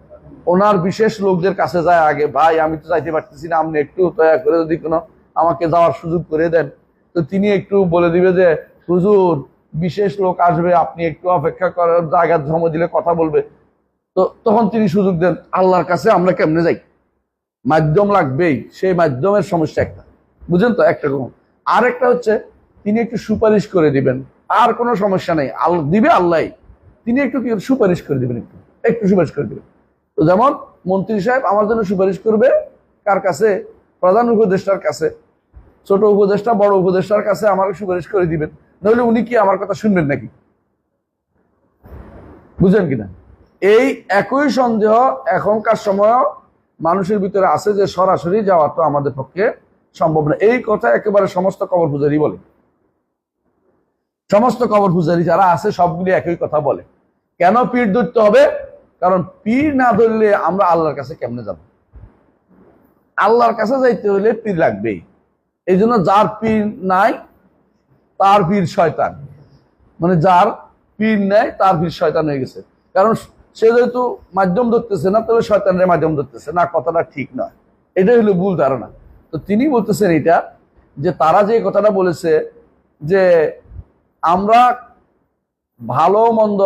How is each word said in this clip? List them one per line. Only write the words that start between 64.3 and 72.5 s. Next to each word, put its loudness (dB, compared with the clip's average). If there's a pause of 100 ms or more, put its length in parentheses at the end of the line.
পীর -6
লাগবেই। -4 (640)
এই 2
জন্য 2
যার 2 (140)
পীর -2 (160)
নাই 0 (1080)
তার 4
পীর 0
শয়তান, -2 (880)
মানে 0
যার 4 (500)
পীর 0
নাই 0
তার 2
পীর -4
শয়তান -2
হয়ে -4
গেছে। -10 (320)